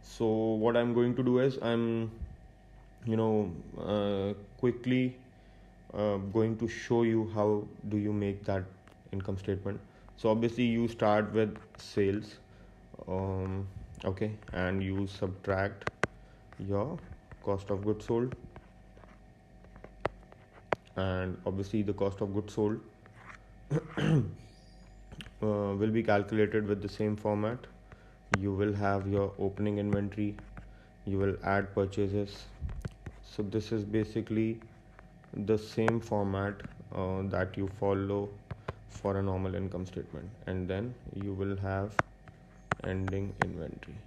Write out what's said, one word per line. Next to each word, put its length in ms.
So 240
what 500
I'm 180
going 220
to 80
do 160
is 220
I'm, 500
you 120
know, 340
uh, 540
quickly, 580
uh, 240
going 400
to 100
show 360
you 320
how 320
do 80
you 140
make 340
that 180
income 260
statement. 420
So 120
obviously 340
you 240
start 440
with 240
sales, 600
um, 600
okay, 280
and 300
you 220
subtract 880
your 380
cost 260
of 160
goods 200
sold, 300
and 500
obviously 380
the 100
cost 280
of 120
goods 200
sold, 260
<clears throat> 20
uh, 500
will 500
be 120
calculated 640
with 140
the 80
same 260
format. 440
You 140
will 200
have 340
your 320
opening 380
inventory, 580
you 120
will 260
add 300
purchases. 720
So 200
this 280
is 140
basically 720
the 240
same 420
format, 560
uh, 280
that 340
you 100
follow 500
for 280
a 40
normal 340
income 300
statement, 440
and 200
then 260
you 200
will 240
have 380
ending 500
inventory. 640